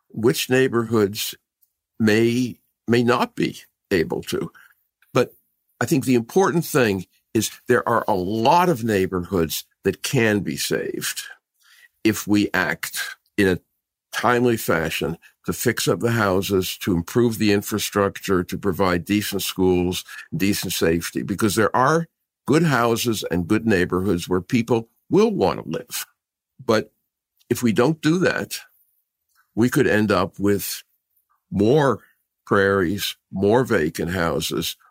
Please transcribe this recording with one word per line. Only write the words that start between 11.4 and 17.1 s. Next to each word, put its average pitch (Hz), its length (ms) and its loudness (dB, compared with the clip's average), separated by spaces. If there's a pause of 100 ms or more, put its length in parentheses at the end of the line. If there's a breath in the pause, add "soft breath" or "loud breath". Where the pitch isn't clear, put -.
if 104 220 0
we 104 280 2
act - 600 -4 (200)
in 98 120 4
a 90 120 0 (520)
timely 120 440 2
fashion 80 640 -2 (260 soft breath)
to - 80 -6
fix - 360 -2
up 92 120 -2
the 117 120 0
houses, 98 640 0
to 95 160 -2
improve 113 440 0